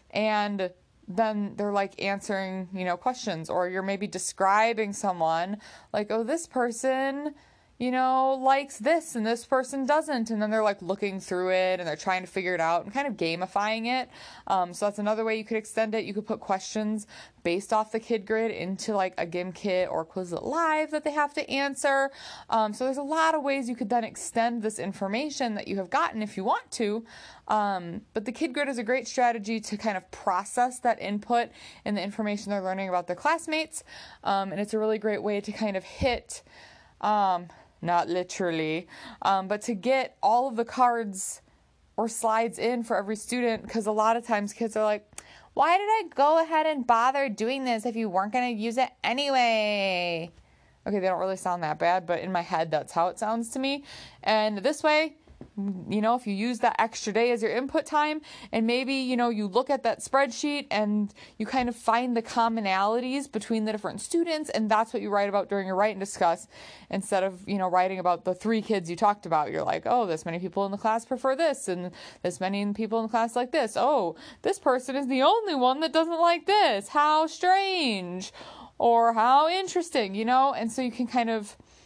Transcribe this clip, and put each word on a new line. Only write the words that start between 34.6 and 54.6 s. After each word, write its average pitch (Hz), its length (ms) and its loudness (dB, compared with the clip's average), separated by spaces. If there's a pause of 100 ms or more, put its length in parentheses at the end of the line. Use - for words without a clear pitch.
it's 208 140 -4
a 214 40 0
really 214 200 0
great 208 240 -2
way 208 180 -2
to 202 100 -10
kind 208 280 -2
of 185 60 -8
hit, - 580 -4 (580)
um, 190 480 2 (340)
not 170 280 2
literally, 175 760 0 (360)
um, 190 260 2
but 208 140 -2
to 240 120 -4
get 254 480 0
all 240 240 4
of 247 100 -4
the 233 100 0
cards 233 720 0 (560)
or 226 120 0
slides 226 500 0
in 233 260 0
for 226 140 -2
every 202 180 -4
student, 240 500 -2
'cause 220 200 -2
a 214 60 0
lot 220 260 4
of 240 80 -8
times 208 260 -2
kids 226 240 -4
are 214 80 2
like, 208 260 -2 (440)
"Why 330 240 6
did 403 100 2
I 440 160 4 (100)
go 302 240 6
ahead 320 280 2
and 285 200 0
bother 254 440 4
doing 247 340 -2
this 233 220 0
if 226 100 -2
you 220 140 0
weren't 190 240 0
gonna 247 140 2
use 226 280 -2
it 262 140 2 (120)
anyway?" 208 1300 2 (560)
Okay, 202 120 0
they 185 100 2
don't 180 100 0
really 190 200 -2
sound 175 240 -2
that 156 160 -2
bad, 170 280 2
but 175 140 0
in 180 100 -4
my 175 120 0
head, 165 280 -2
that's 151 220 -2
how 170 160 2
it 175 100 -6
sounds 226 340 -2
to 269 60 -6
me. 277 240 -2 (400)
And 214 360 2
this 285 240 -2